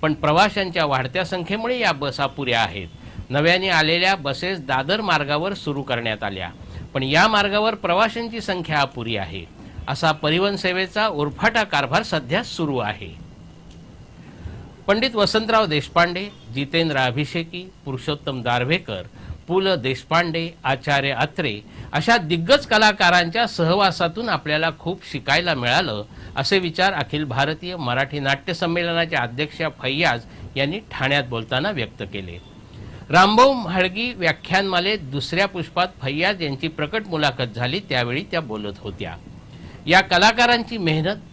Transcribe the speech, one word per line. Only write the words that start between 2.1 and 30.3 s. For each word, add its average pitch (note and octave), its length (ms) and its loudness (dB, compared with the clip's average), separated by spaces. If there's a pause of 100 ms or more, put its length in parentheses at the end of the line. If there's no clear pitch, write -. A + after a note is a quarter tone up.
अपुऱ्या B2+ 420 0
आहेत. F#2 260 -2 (420)
नव्याने E3+ 400 2
आलेल्या F3 460 4
बसेस E3+ 440 -4
दादर C#3 420 0
मार्गावर D#3+ 520 0
सुरू C#3+ 280 -4
करण्यात A#2 420 -2
आल्या, F#2+ 260 -4 (440)
पण C3+ 100 0
या D3+ 240 4
मार्गावर G#3 480 2
प्रवाशांची A3 680 -2
संख्या D#3+ 380 -2
अपुरी A#2+ 360 -2
आहे, F#2 300 -8 (420)
असा D3 240 0
परिवहन E3 440 0
सेवेचा F#3 520 0
उरफाटा F#3 560 0
कारभार C#3+ 400 2
सध्या D#3+ 400 -2
सुरू D3 340 -2
आहे. G#2 320 -4 (1800)
पंडित A3+ 280 2
वसंतराव A3 500 4
देशपांडे, E3+ 640 2 (260)
जितेंद्र C#3+ 420 0
अभिषेकी, E3 720 -2 (140)
पुरुषोत्तम C3+ 560 -6
दारव्हेकर, B2 600 0 (460)
पु F3+ 120 2
ल F#3+ 160 2
देशपांडे, E3 720 0 (140)
आचार्य C#3 460 0
अत्रे B2+ 520 -2 (320)
अशा A3+ 240 4
दिग्गज F3 480 2
कलाकारांच्या G3+ 840 4
सहवासातून F3+ 840 2
आपल्याला D#3 400 0 (100)
खूप E3+ 220 -6 (100)
शिकायला D#3 420 0
मिळालं, B2 500 0 (320)
असे F#3+ 240 2
विचार F3+ 340 0
अखिल D3 300 -2
भारतीय D3+ 520 -2
मराठी C#3 440 -2
नाट्य C#3 340 -2
संमेलनाच्या E3+ 680 0
अध्यक्षा C#3+ 500 -4
फैयाज C3+ 520 0 (340)